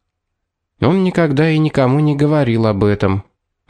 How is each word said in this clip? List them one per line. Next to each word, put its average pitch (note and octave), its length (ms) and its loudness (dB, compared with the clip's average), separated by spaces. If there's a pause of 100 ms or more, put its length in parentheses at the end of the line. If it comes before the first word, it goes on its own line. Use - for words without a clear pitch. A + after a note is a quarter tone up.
(800)
Он F3 240 0
никогда D#3+ 460 0
и D#3 80 0
никому C#3+ 420 0
не D3+ 160 0
говорил C#3 520 0
об G#2 160 0
этом, G2+ 400 0 (460)